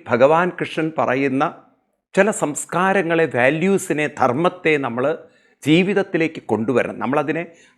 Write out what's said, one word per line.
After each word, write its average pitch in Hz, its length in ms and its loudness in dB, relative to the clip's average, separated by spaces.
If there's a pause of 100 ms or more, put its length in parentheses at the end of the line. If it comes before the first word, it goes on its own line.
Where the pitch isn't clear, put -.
ഭഗവാൻ 151 440 4 (100)
കൃഷ്ണൻ 156 360 -4
പറയുന്ന 135 680 -2 (520)
ചില 202 160 4
സംസ്കാരങ്ങളെ, 170 960 -2
വാല്യൂസിനെ, 151 800 0
ധർമ്മത്തെ 151 720 0
നമ്മൾ 127 400 -2 (480)
ജീവിതത്തിലേക്ക് 175 760 0
കൊണ്ടുവരണം. 107 580 -2
നമ്മളതിനെ 147 520 -2 (260)